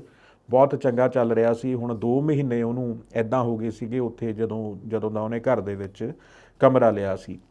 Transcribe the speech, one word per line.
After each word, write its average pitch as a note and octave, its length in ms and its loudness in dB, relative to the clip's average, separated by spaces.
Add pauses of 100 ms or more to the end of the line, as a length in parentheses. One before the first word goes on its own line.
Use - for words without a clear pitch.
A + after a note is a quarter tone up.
(500)
ਬਹੁਤ C#3 260 4
ਚੰਗਾ B2+ 320 2
ਚੱਲ A#2+ 240 2
ਰਿਹਾ A#2 220 4
ਸੀ। B2+ 200 -4
ਹੁਣ A#2+ 220 -4
ਦੋ A#2+ 260 0
ਮਹੀਨੇ C#3 420 0
ਉਹਨੂੰ A#2+ 360 -4 (160)
ਇੱਦਾਂ A#2 280 0
ਹੋ A#2 140 -2
ਗਏ A2+ 120 -4
ਸੀਗੇ A#2 300 -6
ਉੱਥੇ, A#2 340 -4
ਜਦੋਂ, G#2+ 540 -6
ਜਦੋਂ G#2+ 240 -4
ਦਾ G#2+ 100 -4
ਉਹਨੇ A2+ 180 -4
ਘਰ A#2 220 2
ਦੇ G2+ 140 -6
ਵਿੱਚ G2 360 -8 (480)
ਕਮਰਾ B2+ 320 6
ਲਿਆ G2 240 -2
ਸੀ। F#2 240 -14 (120)